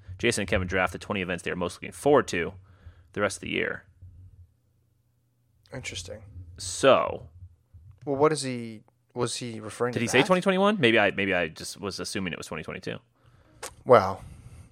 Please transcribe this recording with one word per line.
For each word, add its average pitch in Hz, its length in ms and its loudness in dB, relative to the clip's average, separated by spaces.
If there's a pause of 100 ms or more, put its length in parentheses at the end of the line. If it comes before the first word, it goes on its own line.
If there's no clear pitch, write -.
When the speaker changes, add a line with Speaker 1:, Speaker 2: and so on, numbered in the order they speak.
(180)
Speaker 1:
Jason 113 260 0
and 92 60 -6
Kevin 95 180 0
draft 90 260 0
the 95 60 -10
twenty 104 220 -6
events 90 220 -6
they 78 80 -6
are 82 40 -4
most 87 200 -6
looking - 160 -14
forward 143 380 4
to 90 240 -2 (600)
the 101 80 -4
rest 101 160 -2
of - 40 -14
the 80 80 -12
year. - 340 -4 (1900)
Speaker 2:
Interesting. - 460 -12 (380)
Speaker 1:
So. - 680 2 (800)
Speaker 2:
Well, 143 100 -2
what 151 160 4
is 143 100 -4
he? 120 400 -8 (320)
Was 120 240 -4
he 117 220 -8
referring 117 340 -4
Speaker 1:
Did 120 60 -2
Speaker 2:
to 117 40 0
Speaker 1:
he 117 40 0
say 127 120 6
Speaker 2:
that? - 80 6
Speaker 1:
twenty 180 140 4
twenty-one? 196 380 2
Maybe 113 200 6
I, 98 120 6
maybe 95 220 0
I 87 140 2
just - 320 -12
was 92 200 -8
assuming 92 340 -4
it - 40 -10
was - 100 -12
twenty 78 160 -10
twenty-two. - 340 -10 (880)
Speaker 2:
Well, 98 380 6 (480)